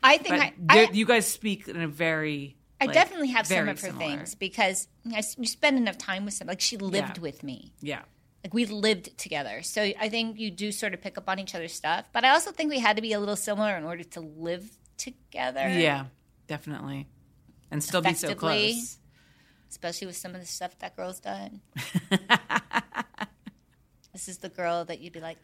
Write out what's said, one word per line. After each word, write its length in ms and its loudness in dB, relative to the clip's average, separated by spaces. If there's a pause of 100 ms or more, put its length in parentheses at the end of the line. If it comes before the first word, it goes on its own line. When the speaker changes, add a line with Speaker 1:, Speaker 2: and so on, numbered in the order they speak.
Speaker 1:
I 140 10
think 180 0
Speaker 2:
but 180 2 (160)
Speaker 1:
I, 140 12
I 80 6
Speaker 2:
you 160 4
guys 180 6
speak 420 -2
in 140 -6
a 60 0
very, 720 -2 (220)
Speaker 1:
I 60 4
Speaker 2:
like, 80 0
Speaker 1:
definitely 360 4
have 180 2
some 100 2
Speaker 2:
very 140 2
Speaker 1:
of 100 -6
her 60 -6
Speaker 2:
similar. 180 -6
Speaker 1:
things 300 -8
because 520 0 (240)
I 60 -4
s-, 220 -4
you 80 -4
spend 300 4
enough 200 2
time 280 -4
with 100 -6
some, 120 -8
like, 140 -4
she 160 -2
lived 400 -2
Speaker 2:
Yeah. 60 -10
Speaker 1:
with 180 -8
me. 400 -12
Speaker 2:
Yeah. 200 -6 (420)
Speaker 1:
Like, 100 -12
we 120 2
lived 520 0
together. 440 -6
So 200 -2
I 280 0
think 280 -4
you 140 -6
do 220 -6
sort 200 -4
of 60 -8
pick 180 -10
up 120 -10
on 100 -2
each 160 -10
other's 180 -6
stuff. 380 -4
But 140 2
I 60 10
also 200 4
think 200 -2
we 80 0
had 180 6
to 40 -2
be 120 -2
a 80 0
little 160 -2
similar 400 0
in 80 -8
order 180 -8
to 160 -16
live 500 -6 (280)
together. 720 -4
Speaker 2:
Yeah, 380 2 (400)
definitely. 600 -8 (640)
And 100 -2
still 200 0
be 120 4
so 140 -2
Speaker 1:
Effectively. 460 0
Speaker 2:
close. 240 -8 (720)
Speaker 1:
Especially 380 -8
with 100 -12
some 180 -12
of 60 -14
the 40 -16
stuff 340 -10
that 180 -14
girl's 240 -10
done. 400 -10 (500)
Speaker 2:
<laughs> 80 4 (1900)
Speaker 1:
This 160 -14
is 100 -14
the 120 -10
girl 360 -2
that 140 -10
you'd 140 -16
be 60 -12
like, 240 -12